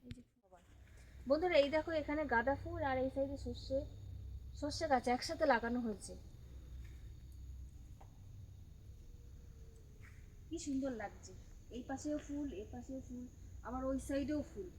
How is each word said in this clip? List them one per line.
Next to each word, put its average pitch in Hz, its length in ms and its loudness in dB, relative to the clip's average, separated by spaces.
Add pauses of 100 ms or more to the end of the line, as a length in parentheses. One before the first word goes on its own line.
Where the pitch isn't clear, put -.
এই 247 100 -8
যে 247 80 -16 (1040)
বন্ধুরা, 320 300 8
এই 285 140 12
দেখো, 311 200 4 (100)
এখানে 294 220 2 (100)
গাঁদা 233 300 8
ফুল 339 180 -2 (100)
আর 262 80 4
এই 262 120 4
সাইডে 269 340 2
সর্ষে, 240 340 0 (800)
সর্ষে 294 320 0
গাছ 247 160 6
একসাথে 262 380 4
লাগানো 240 340 6
হয়েছে। 220 320 -2 (4000)
কি 320 140 -4
সুন্দর 269 340 2 (100)
লাগছে, 196 300 -8 (380)
এই 240 120 -4
পাশেও 294 360 0
ফুল, 285 340 -2
এই 392 180 -6
পাশেও 254 300 -6
ফুল, 247 240 -8 (400)
আবার 254 200 -2
ওই 262 160 4
সাইডেও 285 420 2
ফুল। 190 260 -6 (100)